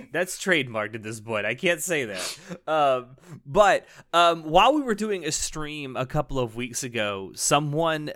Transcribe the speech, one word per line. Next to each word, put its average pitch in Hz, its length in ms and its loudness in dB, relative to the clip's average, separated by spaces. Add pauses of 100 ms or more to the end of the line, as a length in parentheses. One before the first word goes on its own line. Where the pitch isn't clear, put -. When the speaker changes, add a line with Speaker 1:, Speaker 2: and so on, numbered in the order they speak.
Speaker 1:
<laughs> - 40 -20
Speaker 2:
That's 175 320 -4
trademarked 120 500 0
at 110 80 -10
this 110 180 -10
point. 104 260 -4
I 113 80 -2
can't 170 280 -2
say 156 220 -2
that. 95 340 -8 (280)
Um, 131 500 0 (300)
but, 175 400 4 (260)
um, 170 300 4
while 185 320 6
we 302 80 0
were 240 120 0
doing 202 300 -4
a 151 80 -2
stream 147 640 -6
a 127 80 -2
couple 135 340 -4
of 117 160 -2
weeks 120 300 -6
ago, 104 500 -4
someone, 151 800 0